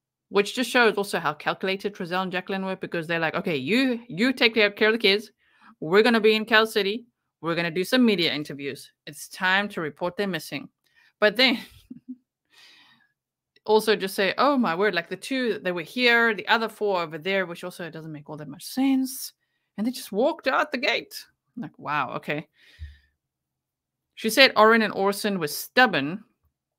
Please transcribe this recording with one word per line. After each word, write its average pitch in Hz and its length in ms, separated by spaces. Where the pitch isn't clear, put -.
which 202 260
just 240 160
shows 233 260
also 196 220
how 151 160
calculated 190 600
Trezell 185 280
and 180 100
Jacqueline 190 320
were, 190 120
because 170 300
they're 165 120
like, 160 160
"Okay, 180 220
you, 233 520
you 233 240
take 240 220
care, 208 160
care 214 180
of 220 60
the 226 40
kids. 208 320
We're 175 220
gonna 226 180
be 214 160
in 220 80
Cal 220 220
City. 214 380
We're 160 140
gonna 170 160
do 180 140
some 254 200
media 175 280
interviews. 139 580
It's - 220
time 190 420
to 202 100
report 175 360
them 202 140
missing." 156 380
But 208 160
then 240 220
<laughs> - 1040
also 214 300
just 190 200
say, 196 240
"Oh 277 180
my 196 180
word, 196 200
like, 170 160
the 185 60
two, 240 460
they 185 100
were 175 100
here, 233 520
the - 140
other 226 200
four 202 340
over 160 160
there," 190 280
which 175 160
also 180 280
doesn't 160 220
make 151 180
all 156 80
that 147 100
much - 160
sense. 262 720
And 208 100
they 262 40
just - 200
walked 269 380
out 196 240
the 254 60
gate. - 460
Like, 151 220
wow, 143 380
okay. 156 320
She 220 140
said 262 260
Orrin 220 260
and 208 120
Orson 196 440
were 160 80
stubborn. 180 800